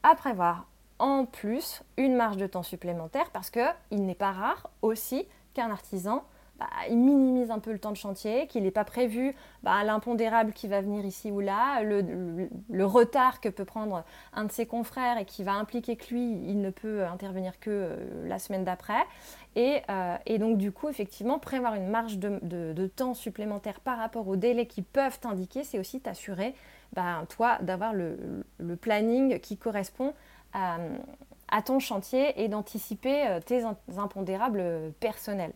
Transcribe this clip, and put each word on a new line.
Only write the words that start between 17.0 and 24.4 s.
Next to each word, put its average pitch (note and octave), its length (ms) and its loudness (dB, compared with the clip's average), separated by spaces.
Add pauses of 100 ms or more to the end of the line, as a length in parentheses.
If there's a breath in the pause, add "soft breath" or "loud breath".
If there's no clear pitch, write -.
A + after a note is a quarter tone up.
intervenir F#3 560 -6
que, G#3+ 80 -6
euh, F3 580 -4
la F#3+ 120 -4
semaine F#3+ 260 -4
d'après. G3+ 400 0 (500 loud breath)
Et, C4 340 4
euh, F#3 360 -2
et A3 120 0
donc A3 200 4
du G3 160 0
coup, D4+ 160 -6
effectivement, A#3+ 500 -2
prévoir B3 360 -2
une F#3+ 120 -2
marge A3 300 -2
de, G3+ 240 -2
de, E3+ 320 -4
de F#3 140 0
temps B3+ 260 -2
supplémentaire G#3 680 -6
par B3 180 -2
rapport A3+ 300 -4
aux F#3+ 80 2
délais A#3 300 4